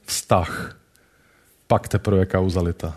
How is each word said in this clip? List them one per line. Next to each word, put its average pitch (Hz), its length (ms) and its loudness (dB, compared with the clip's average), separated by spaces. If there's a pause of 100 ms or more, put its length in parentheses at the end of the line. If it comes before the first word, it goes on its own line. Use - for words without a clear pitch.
vztah, - 720 -2 (880)
pak - 220 2
teprve 95 380 2
kauzalita, 87 720 -2